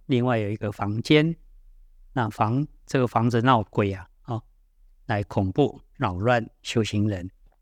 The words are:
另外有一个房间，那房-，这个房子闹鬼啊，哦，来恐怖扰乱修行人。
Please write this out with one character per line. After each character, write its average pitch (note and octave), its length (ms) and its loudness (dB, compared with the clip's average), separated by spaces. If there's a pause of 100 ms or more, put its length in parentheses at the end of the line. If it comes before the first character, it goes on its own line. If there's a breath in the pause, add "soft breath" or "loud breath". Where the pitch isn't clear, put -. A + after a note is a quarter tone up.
另 B2 180 2
外 A#2+ 140 2
有 G#2 100 -2
一 G#2+ 60 -4
个 G#2 160 -6
房 G#2 300 -4
间， D#3 340 4 (760)
那 A#2 160 -2
房-， A#2+ 380 0 (200)
这 C#3 120 0
个 B2 80 2
房 A#2 220 0
子 A#2 120 2
闹 A#2+ 220 4
鬼 G2+ 300 -2
啊， F#2 160 -14 (160)
哦， A2+ 180 -8 (640)
来 G#2 180 -2
恐 G2 280 -2
怖 - 300 0 (140)
扰 G2+ 200 -4
乱 A2+ 320 0 (140)
修 - 220 -2
行 G#2 240 0
人。 F#2 240 -6 (300)